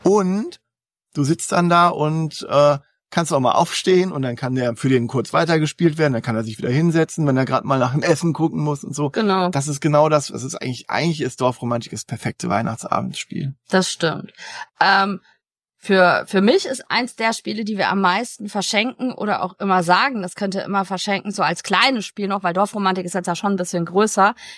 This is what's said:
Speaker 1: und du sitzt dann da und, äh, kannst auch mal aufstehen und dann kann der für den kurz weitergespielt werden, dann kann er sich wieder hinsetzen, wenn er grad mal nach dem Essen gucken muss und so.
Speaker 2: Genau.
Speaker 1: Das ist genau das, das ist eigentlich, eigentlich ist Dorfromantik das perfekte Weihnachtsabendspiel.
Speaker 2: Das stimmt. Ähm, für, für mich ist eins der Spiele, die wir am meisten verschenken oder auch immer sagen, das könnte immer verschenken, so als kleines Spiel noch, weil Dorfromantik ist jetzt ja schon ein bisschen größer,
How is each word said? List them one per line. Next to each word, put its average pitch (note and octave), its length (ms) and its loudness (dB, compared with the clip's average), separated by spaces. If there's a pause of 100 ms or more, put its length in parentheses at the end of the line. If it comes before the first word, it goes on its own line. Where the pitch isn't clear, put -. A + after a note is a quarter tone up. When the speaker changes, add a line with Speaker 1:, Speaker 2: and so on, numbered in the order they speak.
Speaker 1:
und G3+ 560 2 (540)
du D3 100 -2
sitzt D#3 280 -2
dann F3 180 2
da F3 200 6
und, D#3 600 -2
äh, C#3+ 280 6 (360)
kannst E3 200 0
auch C#3 80 2
mal B2 100 4
aufstehen F#3 600 2
und C#3+ 80 -4
dann B2 160 -4
kann B2+ 180 -4
der B2 220 -2
für - 100 -2
den B2 220 4
kurz - 240 -4
weitergespielt D#3 640 2
werden, D3+ 160 2
dann A2+ 80 -2
kann A2+ 160 -4
er A2 80 -4
sich A2 120 -10
wieder - 120 -4
hinsetzen, D#3 580 2
wenn C3+ 80 2
er C3 80 2
grad B2+ 220 -2
mal C#3 120 0
nach B2 140 2
dem C#3+ 120 -2
Essen E3 280 2
gucken D#3+ 300 -2
muss D3 240 -4
und - 100 -10
so. C#3+ 140 -2
Speaker 2:
Genau. F#3+ 400 0
Speaker 1:
Das C#3 180 -2
ist C#3+ 140 -6
genau D3+ 260 4
das, D3+ 200 2
das B2 180 -10
ist C3 100 -8
eigentlich, - 340 -8
eigentlich D3+ 300 -2
ist B2+ 220 -4
Dorfromantik A#2+ 500 -2
das - 140 -10
perfekte - 420 -8
Weihnachtsabendspiel. A#2 1040 -4 (140)
Speaker 2:
Das F#3 240 0
stimmt. - 400 -4 (480)
Ähm, G3 400 2 (580)
für, F3+ 500 4
für F#3+ 140 2
mich C#4 260 4
ist - 220 -8
eins A#3+ 260 -2
der A3+ 180 0
Spiele, G#3+ 320 -8
die G#3 120 -6
wir E3 120 0
am G3 120 0
meisten G3+ 480 -2
verschenken A3+ 640 -2
oder - 300 -2
auch - 160 -8
immer F#3+ 240 2
sagen, G#3 380 2
das F3+ 140 -8
könnte G3 260 -4
immer G3 240 -2
verschenken, G3 460 -4
so F#3+ 120 -4
als D#3+ 200 -2
kleines A3 420 2
Spiel G3+ 220 -8
noch, G3 160 -4
weil F3 100 0
Dorfromantik F#3+ 520 0
ist F3 100 -6
jetzt F3+ 120 -4
ja F3 80 -2
schon G3+ 180 -2
ein G3 40 0
bisschen F3 280 -2
größer, G3+ 500 2 (220)